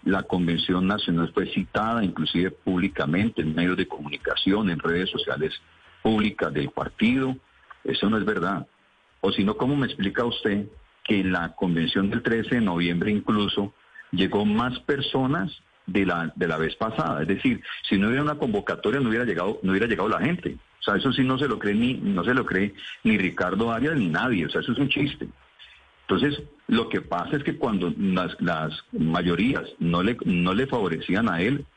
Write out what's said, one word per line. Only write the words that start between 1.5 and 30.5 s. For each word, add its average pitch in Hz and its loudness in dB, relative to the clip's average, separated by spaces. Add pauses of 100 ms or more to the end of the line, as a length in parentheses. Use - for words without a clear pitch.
inclusive 87 0
públicamente, 90 0
en 78 0
medios 90 2
de 92 -2
comunicación, 95 -2
en 82 -2
redes 85 0
sociales 71 -4 (480)
públicas 104 2
del 71 -2
partido. 131 0 (440)
Eso - 0
no 110 2
es 95 -2
verdad. 98 -2 (560)
O 98 2
si 98 0
no, 107 2
¿cómo 135 0
me 131 2
explica 104 -2
usted 104 -2 (400)
que 104 2
en 92 0
la 85 -2
convención 90 0
del 117 -2
trece 113 0
de 120 4
noviembre 87 0
incluso 101 0 (360)
llegó 95 2
más 120 2
personas 139 0 (340)
de 95 2
la, 85 -2
de 87 -2
la 80 0
vez 80 -2
pasada? 110 -2
Es 80 -2
decir, 101 0 (260)
si 101 2
no 98 4
hubiera 131 2
una 147 -2
convocatoria, 107 0
no 117 2
hubiera 120 0
llegado, 95 -2
no 95 2
hubiera 101 4
llegado 104 0
la 87 0
gente. 147 0 (240)
O - -10
sea, 101 2
eso 131 2
sí 131 2
no 131 2
se 143 0
lo 107 0
cree 101 0
ni, 120 2
no 98 0
se 117 2
lo 127 2
cree 101 0 (280)
ni 220 4
Ricardo 92 0
Arias 139 0
ni 101 2
nadie. 92 0
O - -6
sea, 82 -2
eso 123 -2
es 117 0
un 139 2
chiste. - -2 (800)
Entonces, 139 0 (260)
lo 226 2
que 185 -2
pasa 151 -4
es 143 -4
que 165 -2
cuando 92 0
las, 92 0
las 80 -2 (200)
mayorías 87 2 (140)
no 85 2
le, 117 2
no 90 2